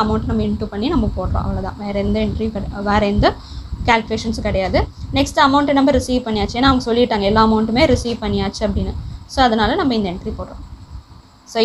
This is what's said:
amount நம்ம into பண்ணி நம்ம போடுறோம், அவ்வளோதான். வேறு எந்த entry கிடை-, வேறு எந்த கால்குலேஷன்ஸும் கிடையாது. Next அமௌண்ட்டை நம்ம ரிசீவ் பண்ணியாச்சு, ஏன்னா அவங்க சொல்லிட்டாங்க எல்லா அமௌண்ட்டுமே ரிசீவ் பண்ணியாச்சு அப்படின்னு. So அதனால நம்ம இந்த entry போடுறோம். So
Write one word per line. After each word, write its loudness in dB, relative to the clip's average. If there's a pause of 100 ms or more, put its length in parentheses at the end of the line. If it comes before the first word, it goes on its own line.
amount -2
நம்ம 0
into -2
பண்ணி -4
நம்ம 2 (100)
போடுறோம், -2
அவ்வளோதான். -4
வேறு -4
எந்த 0
entry -2
கிடை-, -4 (160)
வேறு 4
எந்த 4 (640)
கால்குலேஷன்ஸும் 0
கிடையாது. 0 (380)
Next 2
அமௌண்ட்டை 2
நம்ம 4
ரிசீவ் -2
பண்ணியாச்சு, -2
ஏன்னா 4
அவங்க 0
சொல்லிட்டாங்க 2
எல்லா 6
அமௌண்ட்டுமே 4
ரிசீவ் -2
பண்ணியாச்சு -2
அப்படின்னு. -2 (380)
So -2
அதனால 2
நம்ம 2
இந்த -2
entry -8
போடுறோம். -12 (920)
So -2